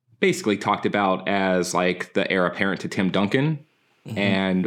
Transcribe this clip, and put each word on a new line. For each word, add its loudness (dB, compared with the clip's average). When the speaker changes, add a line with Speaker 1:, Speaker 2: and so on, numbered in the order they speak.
Speaker 1:
basically 2
talked -2
about 0
as, 0
like, 0
the 0
heir 2
apparent -2
to -6
Tim -2
Duncan 0
Speaker 2:
Mm-hmm. -8
Speaker 1:
and 0